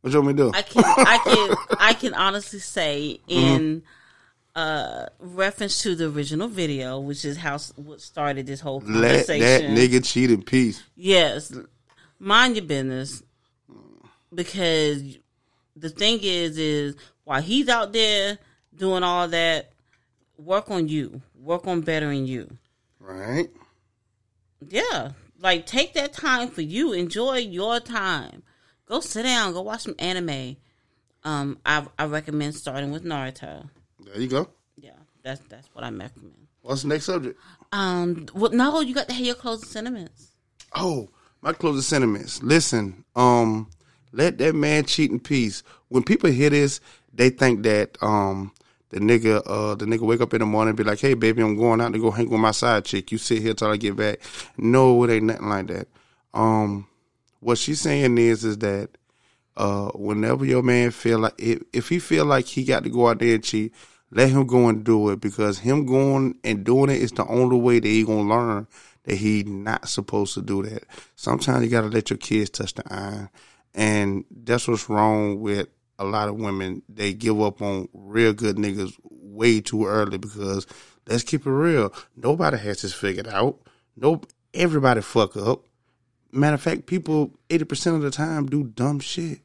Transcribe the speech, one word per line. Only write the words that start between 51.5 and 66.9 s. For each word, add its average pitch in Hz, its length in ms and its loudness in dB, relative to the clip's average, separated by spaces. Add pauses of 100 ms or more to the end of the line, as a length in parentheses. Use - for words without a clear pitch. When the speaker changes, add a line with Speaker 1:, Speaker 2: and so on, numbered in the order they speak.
Speaker 1:
going 113 240 4
out 117 120 -2
to 110 60 -2
go 110 140 2
hang 113 180 -2
with 113 100 2
my 110 120 4
side 113 320 2
chick. - 260 -6
You 110 80 -4
sit 110 240 -2
here 110 100 -2
till 107 200 -2
I 107 40 0
get 101 200 -2
back." 107 240 -2 (360)
No, 123 460 6
it 120 80 4
ain't 110 140 2
nothing 110 240 -2
like 98 180 -4
that. 90 220 -10 (440)
Um, 107 540 0 (540)
what 117 180 0
she's 147 220 -4
saying 139 380 2
is, 113 260 4
is 107 140 -2
that, 101 320 -4 (680)
uh, 101 340 -2
whenever 107 540 0
your 127 180 2
man 120 300 4
feel 113 260 0
like, 113 180 0
if, 113 260 -2 (100)
if 120 160 -4
he 175 100 0
feel 156 280 2
like 135 200 2
he - 180 -4
got 131 200 0
to 117 60 -4
go 120 180 4
out 113 100 2
there 117 160 4
and 110 100 -2
cheat, 110 300 -2 (380)
let 131 180 6
him 135 160 4
go 120 220 6
and 107 160 2
do 110 260 4
it, 98 100 -2
because 104 380 -2
him 139 260 2
going 135 600 2
and 104 200 -2
doing 131 260 4